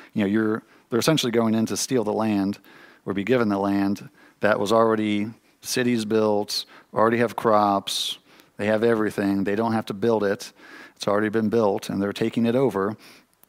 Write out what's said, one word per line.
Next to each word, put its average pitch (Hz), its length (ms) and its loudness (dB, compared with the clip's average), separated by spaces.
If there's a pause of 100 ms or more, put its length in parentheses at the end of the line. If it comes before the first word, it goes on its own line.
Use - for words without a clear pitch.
(140)
you 107 80 0
know, 98 60 2
you're, 107 360 0 (260)
they're 117 100 0
essentially 131 320 2
going 113 220 2
in 110 140 0
to 101 100 -4
steal 123 260 -2
the 104 100 -4
land 104 440 0 (480)
or 101 80 -4
be 98 100 -4
given 113 260 0
the 98 100 0
land 98 500 -2 (300)
that 107 200 2
was 101 120 0
already 107 560 2 (340)
cities 120 440 -2
built, 107 600 0 (260)
already 113 280 2
have 120 160 0
crops, 104 840 0 (400)
they 104 80 -4
have 107 180 0
everything, 104 600 0
they 101 100 -2
don't 113 200 -2
have 110 120 -2
to - 80 -8
build 107 300 2
it, - 280 -2 (440)
it's - 120 -10
already 104 220 2
been 107 200 0
built 104 400 0
and 98 120 -4
they're 101 120 -2
taking 117 340 -2
it 117 80 2
over. 110 400 0 (540)